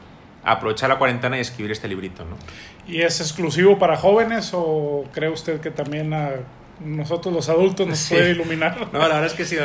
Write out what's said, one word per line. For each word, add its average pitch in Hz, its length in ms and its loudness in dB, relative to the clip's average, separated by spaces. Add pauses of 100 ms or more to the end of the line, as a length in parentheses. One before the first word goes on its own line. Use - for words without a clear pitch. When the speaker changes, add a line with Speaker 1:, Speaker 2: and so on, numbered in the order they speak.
(440)
Speaker 1:
a 113 80 4
aprovechar 113 380 0
la 131 80 2
cuarentena 127 400 0
y - 20 -2
escribir 107 320 -6
este 107 160 -8
librito, 95 380 -10
¿no? 98 100 -12 (500)
Speaker 2:
¿Y 165 140 -4
es 165 220 2
exclusivo 180 560 4
para 165 180 4
jóvenes 208 560 2
o 151 600 -2
cree 156 180 -2
usted 156 300 -6
que 156 100 -8
también 151 420 -6
a 151 200 -4 (460)
nosotros 165 560 -4
los 160 140 -2
adultos 185 400 4
nos 151 100 0
Speaker 1:
Sí. - 160 -2
Speaker 2:
puede 175 180 6
iluminar? 165 600 -2
Speaker 1:
No, 139 60 -4
la 160 100 4
verdad 156 180 2
es 160 80 -4
que 170 120 -4
sí, 160 180 -4